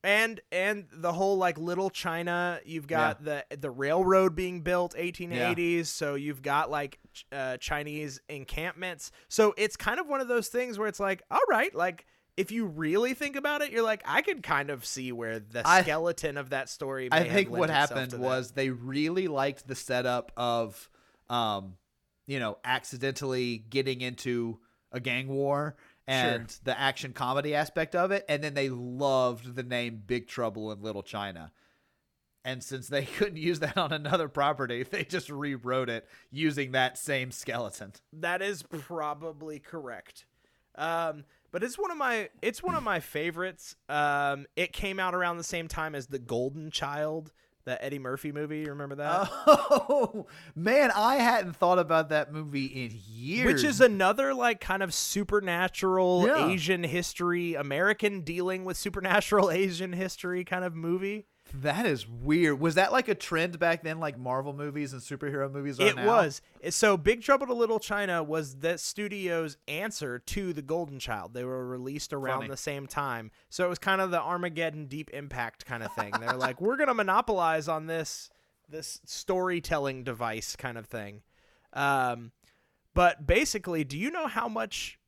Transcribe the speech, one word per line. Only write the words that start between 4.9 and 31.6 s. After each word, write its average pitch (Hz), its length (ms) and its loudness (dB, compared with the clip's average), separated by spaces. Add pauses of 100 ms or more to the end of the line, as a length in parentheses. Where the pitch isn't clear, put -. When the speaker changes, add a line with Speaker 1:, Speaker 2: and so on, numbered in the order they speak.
Speaker 1:
eighteen 175 340 -6
eighties, 170 560 2
Speaker 2:
Yeah. - 180 -4
Speaker 1:
so 143 100 -2
you've 139 260 -6
got, 143 280 2
like, 143 280 -4 (160)
ch-, - 180 -20
uh, 131 240 -4
Chinese 147 720 -6
encampments. 165 840 -8 (200)
So 214 260 4
it's 214 200 0
kind 233 220 -2
of 349 80 -4
one 277 140 -2
of 247 80 -4
those 240 200 0
things 240 300 -4
where 214 100 -2
it's 202 120 -8
like, 196 300 -2
all - 180 4
right, 269 260 2
like, 170 300 -2 (320)
if 190 140 -2
you 220 160 -2
really 175 480 0
think 285 220 -4
about 294 260 0
it, 285 80 -2
you're 226 140 2
like, 214 200 0
I 185 160 2
could 339 220 -2
kind 143 280 0
of 127 140 -8
see 127 280 -6
where 113 260 -4
the 110 260 -6
Speaker 2:
I, 180 180 8
Speaker 1:
skeleton 160 540 0
of 135 140 -8
that 135 180 -2
story 131 440 -6
Speaker 2:
I 160 80 8
Speaker 1:
may - 80 2
have - 80 -2
Speaker 2:
think 196 140 2
Speaker 1:
lent 185 100 0
Speaker 2:
what 160 100 4
Speaker 1:
itself 147 200 4
Speaker 2:
happened 127 200 -4
Speaker 1:
to 123 60 -8
that. 123 80 -4
Speaker 2:
was 127 260 0
they 135 200 0
really 147 580 -2
liked 139 400 -2
the 131 80 -6
setup 123 600 -2
of, 117 540 -2 (400)
um, 101 460 -2 (500)
you 135 140 -4
know, 107 240 -4
accidentally 127 960 -2
getting 127 420 -2
into 120 580 -2 (320)
a 127 80 -8
gang 127 300 -4
war 139 480 0 (320)
and 120 420 0
Speaker 1:
Sure. - 140 -16
Speaker 2:
the 127 120 0
action 139 360 -2
comedy 139 420 0
aspect 156 400 -2
of 180 160 2
it, 196 180 0
and 147 140 0
then 151 120 -4
they 139 140 0
loved 123 880 0
the 127 80 -6
name 120 420 -4
Big 120 220 -2
Trouble 107 460 -4
in 101 100 -10
Little 101 220 -6
China. 92 480 -8 (920)